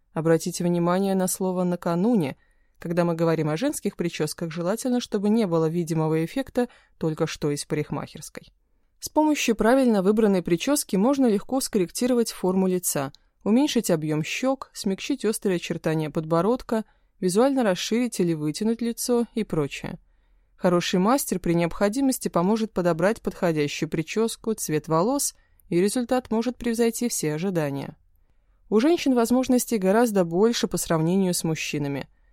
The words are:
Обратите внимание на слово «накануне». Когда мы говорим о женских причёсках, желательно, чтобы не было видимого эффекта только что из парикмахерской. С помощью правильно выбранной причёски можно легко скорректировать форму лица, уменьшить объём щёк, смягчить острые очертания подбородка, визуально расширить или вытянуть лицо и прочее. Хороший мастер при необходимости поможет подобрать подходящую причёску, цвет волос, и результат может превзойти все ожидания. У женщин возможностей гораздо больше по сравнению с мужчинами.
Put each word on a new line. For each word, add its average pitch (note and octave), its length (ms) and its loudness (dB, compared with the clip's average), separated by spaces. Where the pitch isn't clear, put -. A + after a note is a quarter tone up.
Обратите E3 520 0
внимание F3 500 2
на F#3 140 0
слово F#3 340 -2
«накануне». F3+ 760 0
Когда E3+ 220 0
мы E3+ 100 0
говорим D#3+ 360 0
о D#3 80 -2
женских C4 360 -4
причёсках, E3+ 560 -6
желательно, G3+ 500 -2
чтобы G#3 280 -2
не A3 180 4
было E3 220 2
видимого D#3+ 560 0
эффекта B3 420 -2
только D#3+ 300 -2
что D#3 240 -4
из D3 160 -6
парикмахерской. - 880 -8
С - 100 -12
помощью D4+ 440 2
правильно A3+ 480 4
выбранной G3+ 400 4
причёски E3+ 540 0
можно C4 300 4
легко A3+ 340 0
скорректировать A#3 720 0
форму F#3+ 380 0
лица, F3+ 440 -2
уменьшить A#3+ 460 2
объём D#3 340 0
щёк, - 480 -4
смягчить - 540 -4
острые G#3 300 0
очертания D#3+ 520 -2
подбородка, E3+ 800 0
визуально A#3+ 440 2
расширить A3+ 540 -2
или F3 140 2
вытянуть D#3+ 480 -2
лицо A#3 540 -2
и G#3+ 100 -2
прочее. - 540 -6
Хороший F3 440 2
мастер A3 380 2
при E3+ 140 -2
необходимости G#3 760 0
поможет G#3 440 0
подобрать F3 480 2
подходящую D#3 720 -2
причёску, G#3+ 640 -4
цвет D3+ 340 -4
волос, G3+ 460 0
и E3+ 100 0
результат G#3+ 520 0
может A#3 260 -2
превзойти A#3 540 0
все D3+ 240 -4
ожидания. D3+ 640 -4
У G#3 100 4
женщин C#4+ 340 2
возможностей A#3+ 600 2
гораздо G3+ 480 4
больше G3+ 420 2
по F#3 120 -2
сравнению F3 560 2
с - 100 -4
мужчинами. D3 640 -4